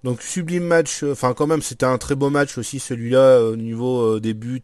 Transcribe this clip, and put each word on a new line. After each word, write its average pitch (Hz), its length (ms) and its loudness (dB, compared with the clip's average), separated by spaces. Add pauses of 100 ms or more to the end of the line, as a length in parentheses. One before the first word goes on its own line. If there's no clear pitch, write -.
Donc 123 180 -4
sublime 175 420 -4
match, 165 400 2
euh, 143 100 -2
enfin 127 200 0
quand 147 140 0
même 156 140 2
c'était 131 240 -4
un 127 120 2
très 139 180 -4
beau 139 140 0
match 143 280 -2
aussi 127 220 -8
celui-là, 120 400 0
euh, 123 340 6
au - 20 -2
niveau, 113 600 -2
euh, 110 40 -4
des 110 140 -2
buts, 120 300 -8